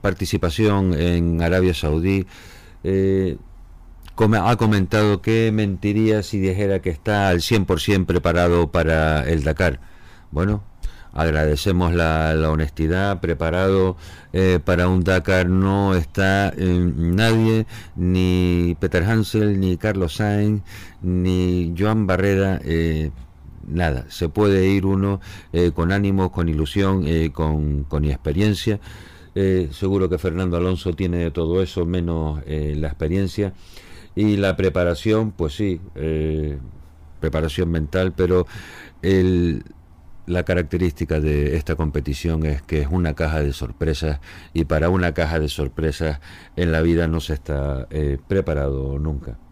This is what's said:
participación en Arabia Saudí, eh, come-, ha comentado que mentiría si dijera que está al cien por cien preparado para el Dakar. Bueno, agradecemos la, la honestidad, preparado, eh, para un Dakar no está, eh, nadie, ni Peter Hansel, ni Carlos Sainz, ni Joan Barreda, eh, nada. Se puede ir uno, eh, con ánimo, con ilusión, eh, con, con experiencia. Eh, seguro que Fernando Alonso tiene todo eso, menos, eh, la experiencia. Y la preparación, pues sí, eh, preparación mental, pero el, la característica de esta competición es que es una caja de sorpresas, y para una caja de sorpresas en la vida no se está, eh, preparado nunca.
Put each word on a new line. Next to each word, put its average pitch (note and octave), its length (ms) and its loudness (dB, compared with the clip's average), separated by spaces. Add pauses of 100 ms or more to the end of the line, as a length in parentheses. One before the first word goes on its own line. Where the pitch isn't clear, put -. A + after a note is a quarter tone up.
participación F#2+ 920 2
en E2+ 480 2
Arabia F2+ 320 4
Saudí, F2 540 0 (560)
eh, F#2+ 540 0 (760)
come-, A2 220 4
ha G#2+ 200 2
comentado G#2 640 2
que A2+ 320 2
mentiría G#2+ 680 0
si G2 180 -4
dijera F#2+ 420 0
que F#2+ 80 -4
está G2 400 0
al F2 120 2
cien G#2 220 2
por F2+ 160 0
cien F#2+ 260 2
preparado E2+ 640 2
para D#2 600 2
el E2 140 0
Dakar. D#2 360 0 (520)
Bueno, G2+ 300 0 (520)
agradecemos D#2+ 800 2
la, D#2+ 400 2
la D#2 180 2
honestidad, E2 680 -2
preparado, F2+ 760 0 (380)
eh, F#2 280 4
para F2+ 280 2
un F#2 160 2
Dakar F#2 420 2
no F#2+ 480 2
está, F#2+ 640 2
eh, F2+ 400 2
nadie, A2 680 2 (300)
ni F2+ 840 2
Peter F2 240 0
Hansel, G#2+ 560 2
ni F2+ 160 2
Carlos F#2+ 380 -2
Sainz, G#2 480 0 (380)
ni F2+ 760 0
Joan G#2+ 280 0
Barreda, F#2+ 600 2
eh, D#2 460 0 (560)
nada. D2+ 420 -2
Se E2+ 200 -4
puede G2 380 2
ir G2 180 2
uno, G2 360 0 (300)
eh, F2 220 2
con E2+ 180 0
ánimo, G2 400 0
con E2+ 180 -2
ilusión, F#2 580 0
eh, D#2+ 260 0
con, D2+ 520 -2
con D2+ 200 -2
experiencia. F#2+ 720 0 (540)
Eh, F#2 380 0
seguro F#2+ 360 0
que E2 120 -2
Fernando F2 380 -2
Alonso F2+ 360 0
tiene F2 380 -2
todo E2+ 320 0
eso, F2 220 -2
menos, E2 600 -2
eh, D2+ 320 -4
la D2+ 120 -2
experiencia. F#2 640 -2 (600)
Y G#2 220 2
la F#2+ 180 2
preparación, F#2+ 760 0
pues D#2+ 240 -4
sí, F#2+ 260 -4 (140)
eh, D#2 640 -2 (600)
preparación D#2+ 500 -2
mental, E2 460 0
pero F2+ 300 2 (560)
el, F2+ 640 2 (640)
la F2 160 -2
característica E2+ 760 0
de D2 380 0
esta D#2 180 -2
competición D#2 720 -2
es D2 160 -2
que D#2 200 -2
es C#2 80 -2
una E2 260 0
caja D#2+ 260 -2
de C#2+ 100 0
sorpresas, D2 680 -4 (340)
y E2 120 0
para D#2+ 240 0
una F2+ 240 0
caja D#2+ 260 -2
de D2+ 100 -2
sorpresas D2+ 680 -4 (360)
en E2+ 160 0
la D#2+ 100 2
vida E2+ 260 2
no D#2+ 120 0
se D#2 140 -6
está, C#2+ 560 -4
eh, D2 380 -2
preparado C#2 720 -2
nunca. C#2 400 -6 (120)